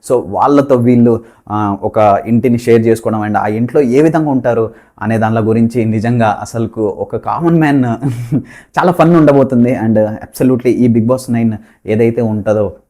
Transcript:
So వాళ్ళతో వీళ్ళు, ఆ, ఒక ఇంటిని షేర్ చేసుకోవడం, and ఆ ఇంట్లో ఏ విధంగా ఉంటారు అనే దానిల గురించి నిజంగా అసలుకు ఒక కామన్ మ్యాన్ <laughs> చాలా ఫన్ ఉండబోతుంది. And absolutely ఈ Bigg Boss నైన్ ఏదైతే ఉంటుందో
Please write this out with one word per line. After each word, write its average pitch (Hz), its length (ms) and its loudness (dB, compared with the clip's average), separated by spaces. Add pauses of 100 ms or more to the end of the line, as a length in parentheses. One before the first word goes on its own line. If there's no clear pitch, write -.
(100)
So 123 160 0
వాళ్ళతో 135 480 0
వీళ్ళు, 120 500 2 (260)
ఆ, 104 320 -4
ఒక 107 440 2
ఇంటిని 117 320 0
షేర్ 117 280 2
చేసుకోవడం, 110 400 -2
and 104 100 -4
ఆ 98 100 -2
ఇంట్లో 120 340 -2
ఏ 131 220 2
విధంగా 156 280 0
ఉంటారు 120 440 -2 (280)
అనే 110 160 -2
దానిల 110 220 0
గురించి 113 440 0
నిజంగా 110 560 -2
అసలుకు 113 460 -6
ఒక 101 300 -6
కామన్ 165 420 -2
మ్యాన్ 143 260 2
<laughs> 120 960 -6
చాలా 180 140 2
ఫన్ 170 240 4
ఉండబోతుంది. 135 640 2
And 110 200 0
absolutely 123 680 -2
ఈ 123 200 2
Bigg 113 180 2
Boss 127 260 -2
నైన్ 117 200 0 (340)
ఏదైతే 117 360 0
ఉంటుందో 107 500 -2 (180)